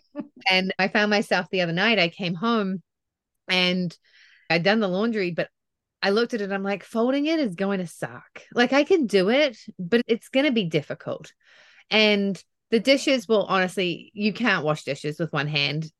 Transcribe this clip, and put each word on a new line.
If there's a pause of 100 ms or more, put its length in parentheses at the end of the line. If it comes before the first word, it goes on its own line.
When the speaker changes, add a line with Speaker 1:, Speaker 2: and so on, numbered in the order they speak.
(160)
Speaker 1:
<laughs> (220)
Speaker 2:
And
I
found
myself
the
other
night,
I
came
home (640)
and (500)
I'd
done
the
laundry,
but (560)
I
looked
at
it,
I'm
like,
"Folding
it
is
going
to
suck. (100)
Like,
I
can
do
it, (220)
but
it's
gonna
be
difficult." (560)
And (300)
the
dishes,
well,
honestly,
you
can't
wash
dishes
with
one
hand. (100)